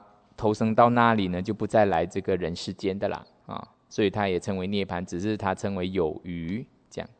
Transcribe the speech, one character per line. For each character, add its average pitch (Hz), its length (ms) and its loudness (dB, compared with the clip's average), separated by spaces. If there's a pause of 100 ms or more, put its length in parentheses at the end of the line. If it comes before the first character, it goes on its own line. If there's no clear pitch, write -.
(360)
投 107 180 2
生 110 220 0
到 120 140 8
那 117 240 6
里 98 160 0
呢， 90 120 -2
就 104 120 -2
不 107 120 -6
再 107 200 6
来 87 200 2
这 92 140 -6
个 95 160 0
人 87 180 -2
世 92 200 -8
间 95 240 -4
的 101 100 -2
啦 - 180 -6 (200)
啊， - 200 -12 (220)
所 - 160 -2
以 98 60 4
他 101 180 0
也 92 100 2
称 95 200 -4
为 92 100 -4
涅 101 160 -2
槃， 92 220 -6
只 87 160 -6
是 107 160 -2
他 95 180 -2
称 101 200 -6
为 92 140 -4
有 87 360 -2
余 87 400 -6 (240)
这 - 100 -14
样。 - 100 -10 (100)